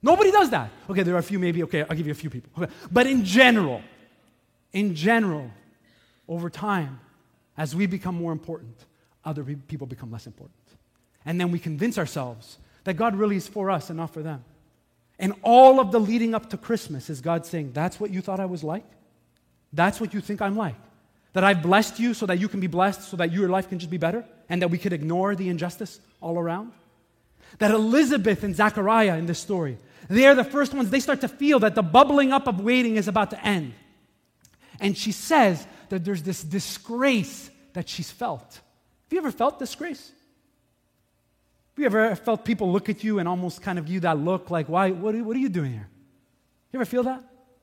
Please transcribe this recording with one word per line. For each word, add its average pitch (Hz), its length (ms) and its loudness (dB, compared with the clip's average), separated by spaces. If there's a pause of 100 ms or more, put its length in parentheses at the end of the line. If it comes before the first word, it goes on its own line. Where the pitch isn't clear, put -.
Nobody 370 300 6
does 392 180 6
that. 131 220 -4 (180)
Okay, 190 140 0
there 175 100 0
are 175 40 2
a 170 40 0
few 196 160 -4
maybe. 175 240 0
Okay, 151 260 -2
I'll 160 80 -4
give 156 100 -4
you 151 60 -4
a 143 40 -6
few 156 120 -10
people. 123 220 -12 (100)
Okay. 170 120 -6 (180)
But 247 160 4
in 262 180 2
general, 196 580 4 (880)
in 190 240 -2
general, 175 520 0 (760)
over 170 240 -8
time, 170 480 -4 (580)
as 151 200 -6
we 202 100 0
become 180 300 -4
more 170 160 -4
important, 156 520 -12 (400)
other 151 200 -8
pe-, 143 100 -8
people 143 320 -12
become 123 240 -14
less 113 160 -14
important. - 320 -20 (680)
And 170 160 -4
then 175 120 0
we 170 80 -4
convince 175 380 -4
ourselves 127 600 -8 (240)
that 185 120 -4
God 202 200 0
really 202 220 0
is 180 100 -4
for 196 240 -6
us 180 200 -4
and 160 60 -10
not 165 140 -8
for 156 120 -12
them. 147 220 -10 (760)
And 190 220 -2
all 262 360 10
of 202 140 2
the 226 80 4
leading 226 340 0
up 220 160 -6
to 196 60 -10
Christmas 156 520 -6
is 143 120 -10
God 165 260 -4
saying, 143 280 -8
"That's 165 260 -4
what 208 100 -6
you 185 100 -6
thought 190 200 -6
I 190 60 -4
was 175 180 -8
like? 165 200 -8 (880)
That's 170 280 0
what 220 140 -8
you 208 60 -4
think 208 220 -8
I'm 202 140 -2
like? 185 200 -4 (560)
That 185 100 0
I've 190 200 4
blessed 196 360 2
you 233 160 0
so 214 120 -6
that 180 120 0
you 196 80 -2
can 196 140 -6
be 185 80 -2
blessed, 185 340 0
so - 140 -14
that 170 160 -2
your 190 160 0
life 190 200 0
can 180 120 -8
just 170 100 -12
be 180 60 -6
better, 175 280 -2 (240)
and 175 140 0
that 175 80 0
we 170 80 -2
could 196 140 -4
ignore 175 420 -2
the 185 140 -4
injustice 175 500 -8 (220)
all 170 180 -6
around?" 175 340 -6 (840)
That 214 140 4
Elizabeth 220 720 2
and 196 100 -4
Zachariah 208 640 2
in 165 100 -4
this 165 140 -4
story, 160 380 -4 (300)
they 240 180 6
are 277 100 10
the 254 80 2
first 277 300 -2
ones, 240 160 -2
they 269 100 2
start 269 220 -2
to 254 60 -2
feel 285 320 2
that 214 140 2
the 220 80 0
bubbling 269 500 6
up 269 140 0
of 196 140 -2
waiting 233 360 2
is 202 120 -2
about 202 220 0
to - 140 -14
end. 165 300 -2 (1040)
And 202 180 -2
she - 140 -6
says 202 560 2 (220)
that 185 160 -4
there's 185 180 -4
this 175 220 -6
disgrace 226 1080 -2 (220)
that 175 160 -8
she's - 240 -10
felt. 160 420 -10
Have - 580 -18
you 339 60 -2
ever 302 140 -4
felt 285 260 -2
disgrace? - 540 -12 (1600)
Have - 60 -16
you 285 80 0
ever 220 280 2
felt 220 300 -4
people 208 260 -2
look 190 180 0
at - 140 -6
you 214 160 -2
and 170 100 -2
almost 180 320 -6
kind 180 200 -6
of 151 60 -10
give 170 80 -6
you 185 60 -4
that 165 180 0
look 180 340 -2
like, 160 160 -2
"Why, 185 240 2
what 208 240 -4
are, 233 80 -4
what 220 120 -6
are 269 40 -2
you 262 80 -2
doing 160 240 -4
here?" 104 160 -12 (840)
You 262 60 -8
ever 247 60 -2
feel 247 180 -2
that? 262 220 -4 (380)